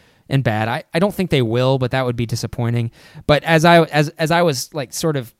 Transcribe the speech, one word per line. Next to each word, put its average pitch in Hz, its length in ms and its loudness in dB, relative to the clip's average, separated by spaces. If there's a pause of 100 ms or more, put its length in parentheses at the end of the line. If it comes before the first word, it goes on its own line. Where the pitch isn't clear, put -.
(300)
and 135 140 0
bad. 110 240 -2
I, 127 160 -6 (100)
I 165 60 0
don't 196 140 0
think 185 160 -4
they 143 140 2
will, 127 340 0
but 127 140 -2
that 131 140 -2
would 123 100 -2
be 120 100 -4
disappointing. 117 640 -4 (380)
But 143 160 4
as 160 220 2
I, 170 180 8
as, 147 260 0
as 156 220 -4
I 170 100 2
was, 147 320 -2
like, 143 200 -10
sort 160 220 -4
of 120 240 -8